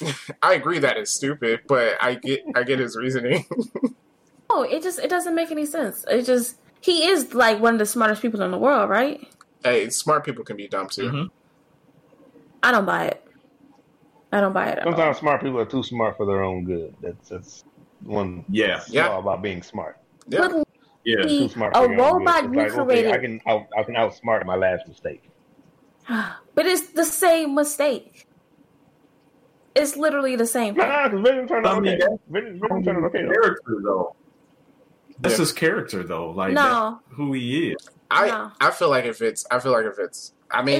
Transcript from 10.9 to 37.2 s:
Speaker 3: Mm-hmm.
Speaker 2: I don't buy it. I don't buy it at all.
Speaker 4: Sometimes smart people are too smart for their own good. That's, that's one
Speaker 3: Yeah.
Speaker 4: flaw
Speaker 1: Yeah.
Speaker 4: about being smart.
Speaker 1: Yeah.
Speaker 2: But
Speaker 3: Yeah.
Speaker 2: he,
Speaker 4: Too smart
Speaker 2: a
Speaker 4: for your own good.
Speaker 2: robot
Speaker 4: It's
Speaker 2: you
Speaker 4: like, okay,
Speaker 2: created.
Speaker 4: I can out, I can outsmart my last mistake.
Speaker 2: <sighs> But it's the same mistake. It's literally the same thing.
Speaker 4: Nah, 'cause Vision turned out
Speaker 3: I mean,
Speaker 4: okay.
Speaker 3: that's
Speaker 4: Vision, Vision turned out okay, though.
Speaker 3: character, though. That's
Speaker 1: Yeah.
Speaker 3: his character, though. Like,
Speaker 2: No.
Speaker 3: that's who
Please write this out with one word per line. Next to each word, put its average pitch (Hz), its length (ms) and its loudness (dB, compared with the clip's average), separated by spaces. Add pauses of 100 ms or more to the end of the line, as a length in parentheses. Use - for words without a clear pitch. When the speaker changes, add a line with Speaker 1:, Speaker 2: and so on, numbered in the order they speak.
Speaker 3:
Mm-hmm. 143 140 -4 (1400)
Speaker 2:
I 247 80 4
don't 208 140 4
buy 170 220 0
it. - 160 -6 (1080)
I 202 80 0
don't 190 140 2
buy 190 160 0
it - 100 -2
at - 80 -2
all. 170 60 0
Speaker 4:
Sometimes 160 240 2
smart 147 240 2
people 131 180 -2
are 110 60 0
too 123 180 -4
smart 113 320 -2
for 107 100 -2
their 98 180 0
own 92 200 -2
good. 85 380 -6
That's, - 280 -12
that's - 340 -16 (400)
one 92 440 -6
Speaker 3:
Yeah. 95 320 0
Speaker 4:
flaw - 140 -14
Speaker 1:
Yeah. 120 260 2
Speaker 4:
about 95 220 -2
being 92 200 -6
smart. 85 360 -12 (320)
Speaker 1:
Yeah. 202 180 2
Speaker 2:
But 330 200 -2 (360)
Speaker 3:
Yeah. - 240 2
Speaker 2:
he, 294 120 2
Speaker 4:
Too 277 100 0
smart 214 260 -2
Speaker 2:
a 240 60 6
Speaker 4:
for 247 100 4
your 226 100 2
own 330 180 4
good. - 60 -
Speaker 2:
robot 330 200 4
Speaker 4:
It's 247 80 -4
Speaker 2:
you 277 40 2
Speaker 4:
like, 294 140 0
okay, 269 140 -2
Speaker 2:
created. 233 260 4
Speaker 4:
I - 60 2
can 113 300 -6
out, 107 200 0 (100)
I 110 60 0
can 117 120 -6
outsmart 110 500 0
my 92 100 -2
last 92 320 0
mistake. - 420 -12 (800)
Speaker 2:
<sighs> - 20 -18 (460)
But 320 100 2
it's 359 280 0
the 330 120 0
same 320 480 2
mistake. 294 720 -2 (1500)
It's 285 220 0
literally 277 400 0
the 233 100 2
same 233 260 -2
thing. 311 140 2
Speaker 4:
Nah, 277 220 0
'cause 202 120 -2
Vision 254 280 2
turned 226 180 0
out 190 80 2
Speaker 3:
I 202 60 0
mean, 190 140 2
Speaker 4:
okay. 180 140 2
Speaker 3:
that's 220 200 -4
Speaker 4:
Vision, 190 320 -8
Vision 208 240 -2
turned 175 140 0
out 160 100 0
okay, - 140 -2
though. - 80 -2
Speaker 3:
character, 196 520 2
though. 95 320 -2 (1040)
That's 127 140 0
Speaker 1:
Yeah. 202 60 2
Speaker 3:
his 160 120 2
character, 165 520 -2
though. 82 260 -6
Like, 95 240 -2
Speaker 2:
No. 233 540 2
Speaker 3:
that's - 100 -18
who 143 160 -2